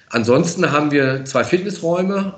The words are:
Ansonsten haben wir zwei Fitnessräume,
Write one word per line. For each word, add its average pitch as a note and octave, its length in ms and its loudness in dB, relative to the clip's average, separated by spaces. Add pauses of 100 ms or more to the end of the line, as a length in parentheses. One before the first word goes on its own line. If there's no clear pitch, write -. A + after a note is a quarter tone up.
(120)
Ansonsten C#3 600 2
haben D3 180 2
wir C3+ 340 0
zwei B2 200 0
Fitnessräume, F#3 920 -2